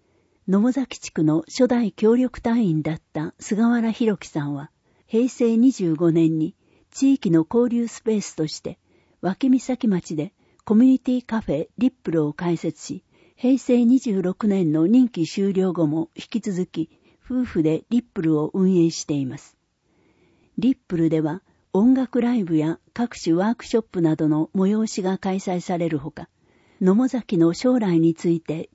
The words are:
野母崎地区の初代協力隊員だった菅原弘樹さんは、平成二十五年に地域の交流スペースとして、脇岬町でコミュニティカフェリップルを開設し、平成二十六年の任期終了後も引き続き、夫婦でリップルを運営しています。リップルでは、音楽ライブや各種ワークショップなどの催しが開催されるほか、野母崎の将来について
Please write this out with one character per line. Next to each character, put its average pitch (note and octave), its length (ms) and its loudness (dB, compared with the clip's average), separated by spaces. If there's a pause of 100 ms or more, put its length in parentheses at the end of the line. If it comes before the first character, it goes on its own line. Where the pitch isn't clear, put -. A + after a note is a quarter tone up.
(460)
野 F#3+ 140 2
母 B3 140 2
崎 - 260 -6
地 - 100 -14
区 E3+ 140 -2
の D#3 240 2
初 B3 200 0
代 A#3+ 220 0
協 A3 260 2
力 B3+ 260 -2
隊 A#3 240 0
員 D#3 160 0
だ D#3 120 -4
っ - 80 -14 (120)
た D#3 260 -6
菅 G#3+ 220 -2
原 A#3 280 0
弘 G#3+ 300 -2
樹 - 80 -18
さ D3 160 -6
ん C#3+ 100 -6
は、 C#3+ 160 -12 (360)
平 A#3 240 0
成 A3+ 260 0
二 B3 140 6
十 E3+ 240 0
五 E3 180 2
年 D#3+ 260 4
に D#3 160 -4 (360)
地 C4+ 240 2
域 G#3 160 -2
の D#3+ 200 2
交 A#3+ 240 0
流 A#3 140 -2
ス - 140 -16
ペ A3 160 0
ー - 20 -2
ス - 160 -10
と D#3+ 100 -4
し - 140 -10
て、 - 180 -12 (440)
脇 F#3+ 260 -2
岬 B3+ 400 0
町 F3+ 280 -2
で D3+ 180 -6 (320)
コ G#3+ 80 0
ミ A#3+ 120 6
ュ C4 40 6
ニ C4 80 4
テ - 140 -4
ィ B3+ 120 -2
カ A3+ 160 -4
フ F3+ 120 -6
ェ D3+ 160 -4 (100)
リ B3 100 2
ッ - 40 -2 (100)
プ F#3+ 80 -6
ル D#3+ 160 2
を D3 80 -4
開 F3 240 -2
設 - 260 -8
し、 F#3 200 -12 (320)
平 B3+ 220 2
成 A#3+ 280 2
二 B3+ 120 6
十 G3 220 -2
六 F#3 260 -2
年 F#3+ 240 2
の D#3+ 160 2
任 A#3+ 220 4
期 E3 180 -4
終 G3 280 -2
了 F#3 180 0
後 D#3+ 140 0
も D#3+ 280 -2
引 - 260 -8
き - 0 -
続 F#3 260 -4
き、 - 240 -8 (340)
夫 B3+ 200 -4
婦 E3 180 -2
で D#3 260 0
リ A#3+ 140 0
ッ - 100 -8
プ G3 80 -8
ル D#3+ 180 2
を D3+ 140 -4
運 F#3+ 260 2
営 E3 120 4
し - 160 -12
て D3+ 80 -4
い C#3 100 -2
ま C3 140 -10
す。 - 180 -20 (1000)
リ B3+ 160 0
ッ - 120 -20
プ E3+ 120 -4
ル E3 100 2
で D#3+ 140 0
は、 D#3+ 200 -4 (300)
音 A#3 220 4
楽 B3+ 260 -2
ラ A#3+ 140 0
イ G#3+ 100 0
ブ E3 140 0
や D#3 200 -2 (140)
各 - 240 -6
種 E3 180 -2
ワ F#3 120 0
ー A#3+ 80 0
ク - 100 -20
シ A#3 140 0
ョ - 20 0
ッ - 40 -6
プ F3+ 180 -6
な D#3 120 2
ど D#3 140 0
の D3+ 260 -2
催 G3+ 320 0
し - 140 -8
が F#3 160 -2
開 F#3+ 220 -4
催 F3+ 240 -6
さ F3+ 160 -4
れ E3+ 100 -2
る D#3+ 100 -2
ほ C#3 120 -10
か、 - 180 -18 (520)
野 F#3+ 140 4
母 B3+ 140 2
崎 G#3+ 300 -4
の E3 160 4
将 B3+ 240 2
来 F3+ 200 0
に E3 160 2
つ F3+ 140 -4
い E3+ 120 0
て D#3 340 -10